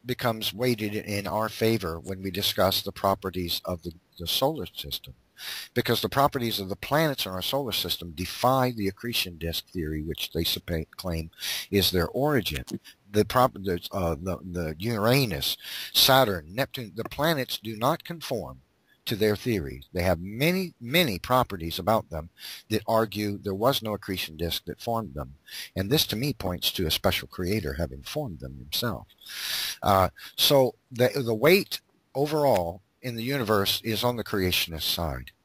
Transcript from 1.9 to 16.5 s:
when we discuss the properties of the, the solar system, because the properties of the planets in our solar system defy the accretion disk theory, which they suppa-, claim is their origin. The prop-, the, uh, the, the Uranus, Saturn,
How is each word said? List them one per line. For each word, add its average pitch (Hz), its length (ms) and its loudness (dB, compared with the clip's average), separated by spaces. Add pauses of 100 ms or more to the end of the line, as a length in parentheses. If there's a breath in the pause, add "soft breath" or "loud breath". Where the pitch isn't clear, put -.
when 95 240 -8
we 95 80 -2
discuss 95 500 2
the 98 100 -6
properties 92 720 0
of 87 180 -4
the, 85 100 -8 (240)
the 87 80 -10
solar 135 400 0
system, - 480 -12 (600 loud breath)
because 120 260 0
the 104 80 0
properties 120 500 2
of 95 100 -6
the 98 60 -2
planets 143 520 0
in 95 40 -8
our 92 120 -6
solar 135 280 -2
system 85 440 -4
defy 127 560 2
the 107 160 -2
accretion 95 500 -4
disk 82 320 -4
theory, 78 320 -4
which 78 320 -6
they 85 100 0
suppa-, 82 440 -2 (100)
claim 82 320 -4 (400 loud breath)
is 95 220 4
their 87 160 4
origin. 110 580 0 (460 loud breath)
The 104 140 4
prop-, 127 280 4
the, 92 260 -4 (120)
uh, 85 240 0
the, 87 280 -4
the 85 360 -4
Uranus, 110 760 2 (380 loud breath)
Saturn, 101 600 4